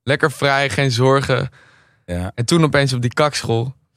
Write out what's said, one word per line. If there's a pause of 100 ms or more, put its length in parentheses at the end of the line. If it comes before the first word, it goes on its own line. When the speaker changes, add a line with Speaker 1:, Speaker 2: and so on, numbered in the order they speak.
Speaker 1:
Lekker
vrij,
geen
zorgen. (580)
Speaker 2:
Ja.
Speaker 1:
En
toen
opeens
op
die
kakschool. (220)